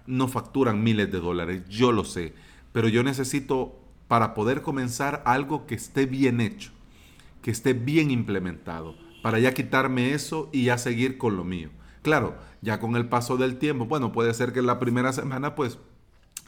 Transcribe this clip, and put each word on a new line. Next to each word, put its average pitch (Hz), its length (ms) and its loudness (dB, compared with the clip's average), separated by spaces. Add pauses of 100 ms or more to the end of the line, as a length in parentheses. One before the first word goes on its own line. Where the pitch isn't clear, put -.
no 127 220 0
facturan 120 560 0
miles 104 280 4
de 92 80 0
dólares, 87 480 -2
yo 113 240 2
lo 104 120 2
sé, 85 300 -6 (380)
pero 117 180 2
yo 117 140 4
necesito 131 760 -2 (280)
para 113 260 4
poder 123 280 0
comenzar 139 640 -4
algo 139 400 0
que 117 100 -6
esté - 300 0
bien 127 360 2
hecho, - 300 -4 (680)
que 117 100 -4
esté 127 220 0
bien 143 380 2
implementado, 87 840 -4 (280)
para 113 160 2
ya 127 140 4
quitarme 131 600 0
eso 151 380 -4
y 127 140 0
ya 123 120 4
seguir 123 400 -2
con 107 200 0
lo 87 60 -4
mío. 85 260 -6 (320)
Claro, 143 340 0 (260)
ya 107 180 -2
con 113 160 -2
el 120 120 0
paso 120 300 0
del 127 200 0
tiempo, 147 280 -2
bueno, 123 260 -2
puede 117 220 2
ser 123 200 -2
que 127 80 0
la 123 180 2
primera 127 340 2
semana, 139 420 -4
pues, 127 240 -2 (680)